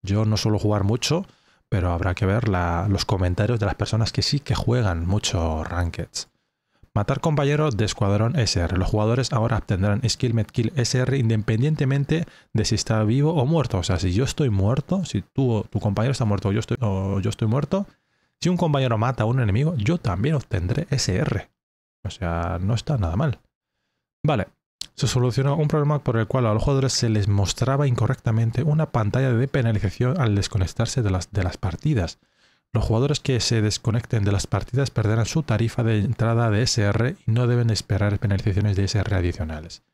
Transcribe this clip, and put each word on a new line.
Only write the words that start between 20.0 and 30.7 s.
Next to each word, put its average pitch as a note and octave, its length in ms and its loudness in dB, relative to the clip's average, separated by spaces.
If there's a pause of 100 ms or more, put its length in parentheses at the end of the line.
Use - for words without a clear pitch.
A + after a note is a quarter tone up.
obtendré G2 540 -2
S A#2+ 240 0
R. - 360 -2 (540)
O G2 60 -6
sea, F2 500 -4
no G2+ 140 0
está C#3 220 -2
nada F2+ 200 0
mal. C3 240 -2 (840)
Vale. C3+ 240 0 (480)
Se B2 140 -2
solucionó C3 480 0
un D3+ 100 0
problema D3 320 2
por A#2 180 -2
el A2 120 0
cual B2+ 180 0
a G#2+ 80 2
los G#2+ 80 2
jugadores C3+ 300 2
se A#2+ 160 0
les G#2 180 2
mostraba A2+ 640 2
incorrectamente A2+ 720 0
una D#3 300 0
pantalla A#2+ 400 0
de A#2+ 160 2
penalización A#2+ 720 0
al G#2+ 160 2
desconectarse G2+ 680 -2